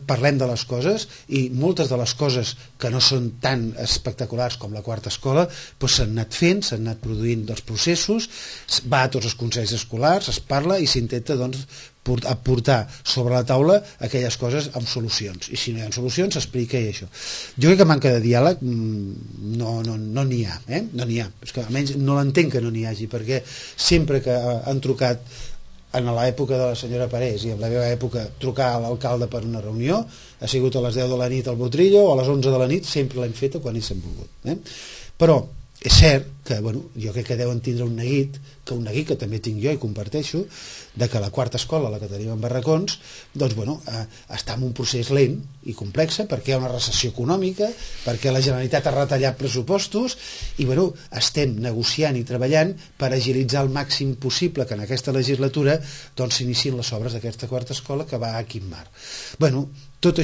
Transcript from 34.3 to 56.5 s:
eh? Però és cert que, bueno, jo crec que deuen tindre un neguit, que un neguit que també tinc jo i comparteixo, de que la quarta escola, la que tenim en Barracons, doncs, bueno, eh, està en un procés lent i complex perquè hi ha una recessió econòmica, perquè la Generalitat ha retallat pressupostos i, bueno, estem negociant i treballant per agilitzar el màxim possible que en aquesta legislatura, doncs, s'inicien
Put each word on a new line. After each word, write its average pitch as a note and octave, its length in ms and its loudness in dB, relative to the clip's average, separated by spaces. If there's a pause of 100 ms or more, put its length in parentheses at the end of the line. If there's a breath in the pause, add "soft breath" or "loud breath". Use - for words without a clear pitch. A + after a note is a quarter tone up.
eh? D#3 120 -4 (600 loud breath)
Però D#3+ 220 8 (400)
és - 140 4
cert C#3 320 10 (180)
que, B2 160 -2
bueno, A2+ 280 -4 (100)
jo G#2+ 160 -4
crec A#2 140 -4
que B2 100 -2
deuen A#2+ 240 0
tindre A#2+ 240 -2
un A#2 100 -2
neguit, C3+ 440 0 (260 loud breath)
que B2 80 -6
un A#2+ 100 -4
neguit C#3 280 -2
que C3+ 40 0
també A2 240 -4
tinc G#2+ 220 -4
jo C3+ 100 2
i C#3+ 60 0
comparteixo, A2+ 640 -4 (580 loud breath)
de A2+ 100 2
que A2+ 140 0
la G2 80 -2
quarta B2 320 -2
escola, D3 320 -2
la G#2+ 80 -6
que G#2+ 80 -8
tenim G#2+ 240 -6
en A2 80 -4
Barracons, B2+ 540 0 (420 loud breath)
doncs, C3 180 2
bueno, A2+ 200 -4 (100)
eh, A2+ 160 -6 (320 loud breath)
està G#2 240 -6
en B2+ 80 -2
un A#2+ 80 -2
procés A#2+ 400 -2
lent C#3 240 4 (320)
i G#2+ 80 -6
complex D#3 480 0
perquè C3+ 240 -4
hi C3+ 60 2
ha C3 80 2
una B2+ 100 -4
recessió B2 400 -2
econòmica, F#3 560 0 (380 loud breath)
perquè B2+ 260 0
la C3 80 4
Generalitat C3+ 480 2
ha C3+ 60 0
retallat C3+ 420 2
pressupostos F#3 800 -2 (400 loud breath)
i, D3 80 0
bueno, D#3 240 4 (320 loud breath)
estem C#3 400 0
negociant B2 560 0
i A#2+ 80 -2
treballant C#3+ 480 2 (240 loud breath)
per C3 160 0
agilitzar C3 500 2
el C3+ 60 2
màxim C3+ 480 -2
possible C3+ 480 -2
que A#2 80 -6
en G#2 140 -4
aquesta C3 260 -2
legislatura, C3+ 640 2 (400 loud breath)
doncs, B2+ 240 0
s'inicien B2 340 0